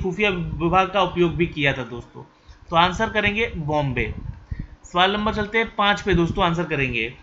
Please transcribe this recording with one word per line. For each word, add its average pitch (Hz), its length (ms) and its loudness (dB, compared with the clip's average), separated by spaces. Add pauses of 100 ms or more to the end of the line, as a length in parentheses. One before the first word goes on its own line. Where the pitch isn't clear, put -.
खुफिया 196 260 0
विभाग 175 600 2
का 196 100 2
उपयोग 175 340 2
भी 165 100 2
किया 143 280 0
था 127 100 -4
दोस्तों। 120 400 -12 (460)
तो 170 60 -2
आंसर 185 340 4
करेंगे 208 460 0
बॉम्बे। 143 600 -2 (760)
सवाल 185 200 4
नंबर 214 200 -2
चलते 208 240 -2
हैं 226 180 -2
पाँच 202 260 2
पे 196 120 0
दोस्तों, 170 320 2
आंसर 170 180 0
करेंगे। 131 600 -2